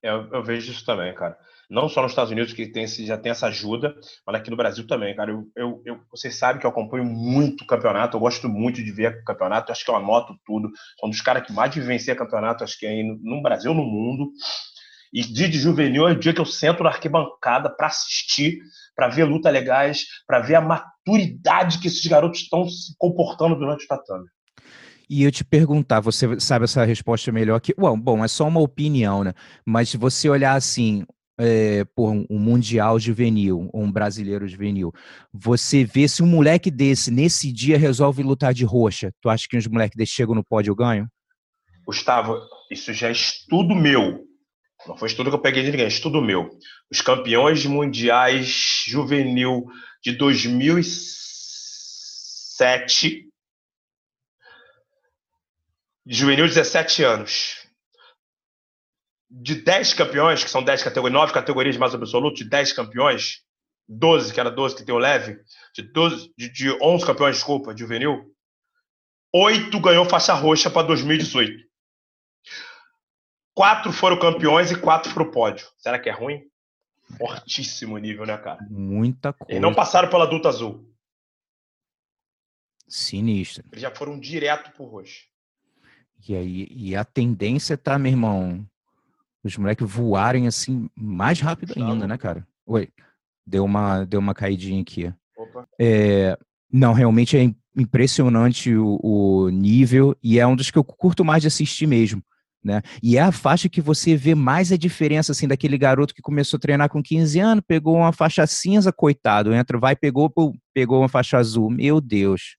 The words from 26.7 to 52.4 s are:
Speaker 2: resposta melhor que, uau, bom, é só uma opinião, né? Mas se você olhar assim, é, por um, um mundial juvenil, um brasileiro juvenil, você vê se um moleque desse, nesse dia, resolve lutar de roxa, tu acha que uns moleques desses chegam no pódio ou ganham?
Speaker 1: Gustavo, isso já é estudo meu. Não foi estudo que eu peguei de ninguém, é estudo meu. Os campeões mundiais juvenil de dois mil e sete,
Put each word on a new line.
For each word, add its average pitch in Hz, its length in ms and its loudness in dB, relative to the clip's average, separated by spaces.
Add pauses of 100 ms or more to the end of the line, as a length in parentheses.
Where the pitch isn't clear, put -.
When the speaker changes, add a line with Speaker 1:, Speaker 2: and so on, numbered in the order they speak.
Speaker 2:
resposta 113 480 -2
melhor 110 300 0
que, - 160 -4
uau, 165 180 2
bom, 113 300 0
é - 20 0
só 151 200 0
uma 165 120 2
opinião, 131 640 0
né? 92 100 -4 (300)
Mas 113 260 0
se - 80 -6
você 131 320 0
olhar 139 240 4
assim, 113 520 0 (340)
é, 110 460 2 (100)
por 113 160 0
um, 104 180 -2
um 107 80 -2
mundial 113 600 2
juvenil, 107 760 0
um 107 160 -2
brasileiro 101 580 -4
juvenil, 95 460 -4 (400)
você 120 520 0
vê 135 220 2
se - 140 0
um 170 60 6
moleque 170 420 4
desse, 139 400 0
nesse 139 420 0
dia, 123 260 2
resolve 139 440 2
lutar 135 320 0
de 123 120 -2
roxa, 104 460 0 (100)
tu 120 80 0
acha 110 200 -2
que 120 80 -2
uns 110 80 -2
moleques 110 320 -2
desses 110 160 -2
chegam 117 220 0
no 107 80 0
pódio 104 300 0
ou - 20 0
ganham? 113 320 0 (760)
Speaker 1:
Gustavo, 113 520 -2 (320)
isso - 240 -12
já 113 140 -4
é 117 60 -2
estudo - 600 0
meu. 135 520 2 (600)
Não - 120 -14
foi 113 100 -6
estudo 127 220 -4
que 139 60 -2
eu 147 60 -2
peguei 131 220 0
de 139 80 -2
ninguém, 127 140 0
é 107 40 0
estudo 147 320 -2
meu. 92 280 0 (420)
Os - 100 -4
campeões 127 640 2
mundiais 127 1200 0
juvenil 127 800 -2 (380)
de 123 80 -4
dois 123 340 2
mil 127 320 2
e 170 60 2
sete, - 2500 -4 (2750)